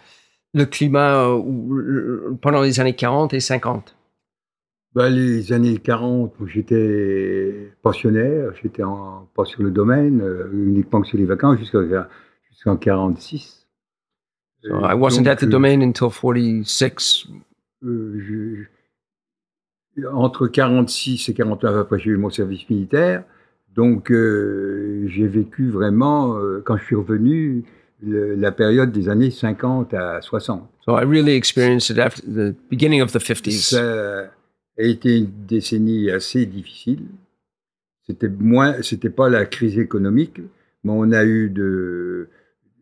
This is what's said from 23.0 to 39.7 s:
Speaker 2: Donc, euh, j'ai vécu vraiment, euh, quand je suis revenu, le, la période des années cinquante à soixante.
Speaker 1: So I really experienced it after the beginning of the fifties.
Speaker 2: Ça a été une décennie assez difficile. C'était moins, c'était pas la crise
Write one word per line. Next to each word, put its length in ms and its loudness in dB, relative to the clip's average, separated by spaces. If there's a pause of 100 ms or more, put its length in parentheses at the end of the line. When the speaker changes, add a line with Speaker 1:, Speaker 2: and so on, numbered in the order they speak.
Speaker 2:
Donc, 360 2
euh, 960 0
j'ai 200 0
vécu 420 -2
vraiment, 680 2
euh, 280 -4
quand 120 0
je 60 -6
suis 120 -2
revenu, 680 0 (380)
le, 340 -4
la 160 0
période 400 2
des 180 -2
années 220 2
cinquante 640 -2
à 280 -4
soixante. 480 -8 (160)
Speaker 1:
So 120 2
I 60 2
really 320 4
experienced 540 2
it 100 -2
after 240 0
the 320 -2 (140)
beginning 320 4
of 100 0
the 80 0
fifties. 500 -2
Speaker 2:
Ça 640 -2 (460)
a 40 -2
été 360 2
une 140 0 (160)
décennie 640 0
assez 360 -2
difficile. 580 -8 (1040)
C'était 220 -4
moins, 520 2
c'était 280 -6
pas 200 2
la 160 2
crise 320 -4